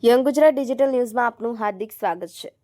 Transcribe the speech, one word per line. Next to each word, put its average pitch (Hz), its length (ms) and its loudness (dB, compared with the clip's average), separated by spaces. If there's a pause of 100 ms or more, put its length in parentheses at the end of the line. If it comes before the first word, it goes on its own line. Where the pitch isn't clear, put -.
યંગ 247 220 4
ગુજરાત 294 300 4
ડિજિટલ 269 360 -2
ન્યૂઝમાં 247 360 -2
આપનું 233 300 -6
હાર્દિક 208 360 -8
સ્વાગત 175 380 -6
છે. - 180 -18 (160)